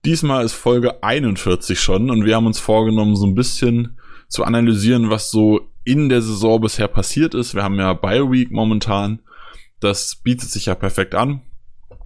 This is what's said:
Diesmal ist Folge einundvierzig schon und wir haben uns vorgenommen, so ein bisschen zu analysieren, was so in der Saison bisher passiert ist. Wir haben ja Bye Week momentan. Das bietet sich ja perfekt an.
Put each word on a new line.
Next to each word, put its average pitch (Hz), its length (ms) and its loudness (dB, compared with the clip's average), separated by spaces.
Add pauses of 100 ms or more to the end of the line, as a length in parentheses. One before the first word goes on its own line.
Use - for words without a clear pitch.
Diesmal 147 400 0
ist 113 80 -2
Folge 123 500 0
einundvierzig 101 760 -2
schon 107 320 2
und 110 120 2
wir 110 120 4
haben 113 100 2
uns 110 140 0
vorgenommen, 110 560 2
so 101 100 2
ein 98 80 4
bisschen 117 640 0 (300)
zu - 160 -6
analysieren, 117 640 2
was 107 220 -2
so 107 400 2 (100)
in 143 260 0
der 123 140 2
Saison 110 380 0
bisher 107 260 -2
passiert 139 480 0
ist. 120 220 -4
Wir 98 80 -2
haben 98 100 -2
ja 95 180 0
Bye 120 380 0
Week 127 220 2
momentan. 107 680 -2 (600)
Das - 420 -4
bietet 123 260 -2
sich - 180 -6
ja 92 100 -2
perfekt 95 400 -4
an. 131 260 -2 (640)